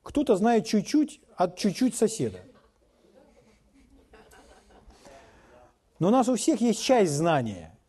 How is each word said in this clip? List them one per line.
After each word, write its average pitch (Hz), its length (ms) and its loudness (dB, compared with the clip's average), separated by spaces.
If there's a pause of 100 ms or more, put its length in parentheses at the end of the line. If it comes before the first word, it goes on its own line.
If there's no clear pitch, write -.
Кто-то 269 340 0
знает 220 300 2
чуть-чуть - 560 -2 (160)
от 180 180 -2
чуть-чуть 220 400 -2
соседа. 131 440 -2 (3500)
Но 170 100 2
у - 20 4
нас 247 160 2
у 254 80 0
всех 269 240 0
есть 226 240 0
часть 202 300 4
знания. 123 600 -2 (160)